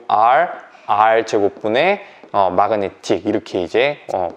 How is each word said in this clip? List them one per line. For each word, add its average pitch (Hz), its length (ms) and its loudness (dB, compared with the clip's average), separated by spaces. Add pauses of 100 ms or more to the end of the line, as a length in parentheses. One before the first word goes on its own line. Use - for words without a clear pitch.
R, 123 400 2 (360)
R 110 400 2
제곱분의, 113 760 0 (320)
어, 98 160 2
마그네틱. 98 760 -2
이렇게 104 360 -4
이제, 123 380 -2 (140)
어, 92 240 -4